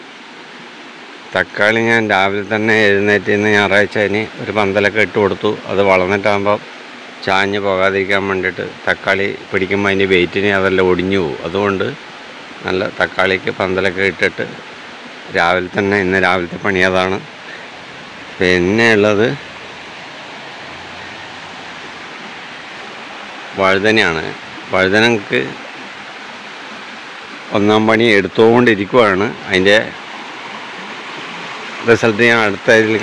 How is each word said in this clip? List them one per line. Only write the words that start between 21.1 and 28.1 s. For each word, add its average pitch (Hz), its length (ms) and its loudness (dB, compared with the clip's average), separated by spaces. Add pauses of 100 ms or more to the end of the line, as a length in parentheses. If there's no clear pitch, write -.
വഴുതനയാണ്. 95 640 4 (500)
വഴുതനക്ക് 107 680 2 (2250)
ഒന്നാം 107 320 4
പണി 110 160 6 (140)